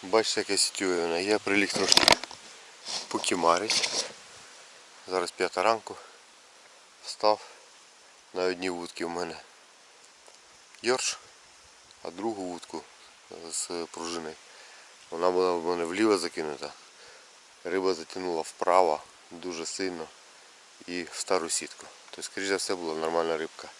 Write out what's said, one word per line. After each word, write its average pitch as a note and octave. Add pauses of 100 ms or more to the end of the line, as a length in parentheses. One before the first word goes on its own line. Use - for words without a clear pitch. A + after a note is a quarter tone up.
Бачите, G#2+
яке G2
сітює. F2
Я G#2
приліг G2
трошки F2+ (1040)
покімарить. F#2 (1000)
Зараз F#2
п'ята F2+
ранку. G#2+ (1080)
Встав. - (880)
На F#2
одній F#2
вудці F2
в E2+
мене E2+ (1500)
йорш, - (840)
а E2
другу G2
вудку E2+ (680)
з - (220)
пружини. E2 (760)
Вона F2
була F2+
в E2+
мене E2+
вліво G2+
закинута. D#2 (920)
Риба F#2
затягнула E2
вправо F2 (300)
дуже E2
сильно F2+ (800)
і F2
в D#2
стару E2
сітку. - (240)
Тобто, -
скоріш G2
за G2
все, F#2+
була E2
нормальна E2
рибка. D#2 (120)